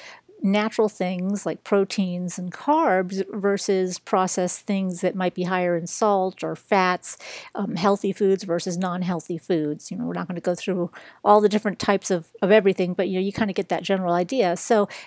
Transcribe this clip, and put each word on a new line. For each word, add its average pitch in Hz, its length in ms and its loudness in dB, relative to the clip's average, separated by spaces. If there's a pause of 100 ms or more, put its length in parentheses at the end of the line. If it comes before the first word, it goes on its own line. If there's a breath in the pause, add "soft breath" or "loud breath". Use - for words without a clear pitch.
(460 loud breath)
natural 208 420 2
things 190 580 -4
like 160 180 -6
proteins 185 760 0
and 180 140 -8
carbs 190 720 0 (100)
versus 190 680 0
processed 185 600 0
things 190 400 -4
that 185 140 0
might 180 180 -2
be 180 100 -4
higher 180 320 0
in 170 120 -4
salt 190 560 0
or 160 120 -6
fats, 185 600 0 (380 loud breath)
um, 196 200 -4
healthy 196 360 2
foods 190 320 0
versus 175 340 -2
non-healthy 180 600 -4
foods. 151 520 -2
You - 80 -10
know, - 80 -6
we're 175 80 -6
not 175 140 -6
gonna 175 120 -8
go 180 160 -2
through 180 360 -4 (320 loud breath)
all 208 180 8
the 208 80 6
different 208 300 -2
types 196 320 0
of, 170 160 -2 (140)
of 190 100 4
everything, 190 420 4
but, 185 140 0
you 190 80 -2
know, 190 100 0
you 202 60 -2
kinda 202 220 -2
get 190 160 -2
that 175 140 0
general 185 300 0
idea. 180 420 2
So 208 320 2 (200 loud breath)